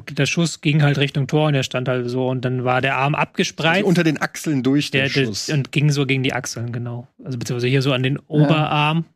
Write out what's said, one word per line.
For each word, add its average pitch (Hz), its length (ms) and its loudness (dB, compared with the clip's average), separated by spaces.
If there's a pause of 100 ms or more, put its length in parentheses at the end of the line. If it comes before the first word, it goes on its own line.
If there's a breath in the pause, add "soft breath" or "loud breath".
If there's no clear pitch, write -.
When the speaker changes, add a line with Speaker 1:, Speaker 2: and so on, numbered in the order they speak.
(100)
Speaker 1:
der 143 140 -2
Schuss - 380 -2
ging 151 200 2
halt 143 140 4
Richtung 139 300 0
Tor 151 220 2
und 147 60 2
er 135 80 2
stand 127 260 -4
halt 127 200 -2
so 127 180 -2
und 127 200 -2
dann 127 180 -2
war 127 160 2
der 135 160 0
Arm 139 180 0
abgespreizt. 160 600 0
Speaker 2:
Also 202 100 0
unter 175 160 4
den 160 200 0
Achseln 151 400 -2
durch 139 280 2
den 135 120 0
Speaker 1:
Der, 135 80 -2
der, 135 160 0
Speaker 2:
Schuss. 107 240 -6
Speaker 1:
und 143 200 0
ging 147 220 2
so 143 140 -2
gegen 131 160 0
die 127 100 -2
Achseln, 120 400 -6
genau. 120 340 -8 (160)
Also 127 140 -8
beziehungsweise 120 320 -4
hier 135 140 2
so 139 100 0
an 127 100 0
den 131 120 0
Speaker 3:
Ja. - 140 -6
Speaker 1:
Oberarm. 151 760 2 (120)